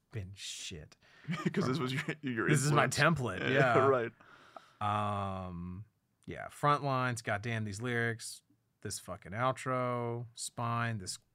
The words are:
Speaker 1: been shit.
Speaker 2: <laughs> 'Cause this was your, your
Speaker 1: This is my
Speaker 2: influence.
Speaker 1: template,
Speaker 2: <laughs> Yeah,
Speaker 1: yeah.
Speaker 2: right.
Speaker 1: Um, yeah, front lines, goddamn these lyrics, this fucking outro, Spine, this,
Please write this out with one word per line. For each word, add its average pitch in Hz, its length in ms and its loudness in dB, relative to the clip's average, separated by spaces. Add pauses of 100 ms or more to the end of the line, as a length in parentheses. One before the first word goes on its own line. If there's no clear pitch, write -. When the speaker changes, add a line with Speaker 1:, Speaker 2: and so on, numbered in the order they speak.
(140)
Speaker 1:
been 95 200 -8
shit. - 600 -12 (320)
Speaker 2:
<laughs> 170 260 -2
'Cause 147 140 0
this 131 120 2
was 127 120 0
your, 131 120 -2 (180)
your 117 260 0
Speaker 1:
This 143 160 6
is 147 80 4
my 147 140 6
Speaker 2:
influence. 147 340 4
Speaker 1:
template, 98 200 -2
Speaker 2:
<laughs> 131 140 2
Yeah, 131 220 6
Speaker 1:
yeah. - 120 6
Speaker 2:
right. 120 240 4 (1400)
Speaker 1:
Um, 90 360 -8 (420)
yeah, 62 260 -8
front 147 340 2
lines, 127 360 0
goddamn 110 440 -2
these 104 160 -6
lyrics, 117 600 -2 (400)
this 104 180 -6
fucking 87 340 -12
outro, 123 920 -2 (100)
Spine, 117 640 -2
this, 90 180 -8 (180)